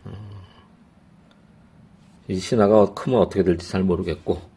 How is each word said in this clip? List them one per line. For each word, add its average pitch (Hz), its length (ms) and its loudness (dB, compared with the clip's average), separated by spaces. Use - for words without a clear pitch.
어, 101 60 -16
이 98 140 -6
신화가 104 540 4
크면 123 260 0
어떻게 92 240 0
될지 85 260 -2
잘 95 140 -2
모르겠고 85 580 -4